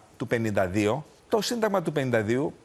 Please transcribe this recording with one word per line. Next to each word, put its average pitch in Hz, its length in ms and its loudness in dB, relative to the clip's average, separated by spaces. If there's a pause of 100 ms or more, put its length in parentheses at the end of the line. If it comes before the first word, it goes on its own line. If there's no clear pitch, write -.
(160)
του 127 100 -6
πενήντα 110 400 0
δύο, 107 380 0 (240)
το 220 120 0
Σύνταγμα 208 420 -2
του 160 100 -4
πενήντα 131 300 0
δύο 123 300 0 (120)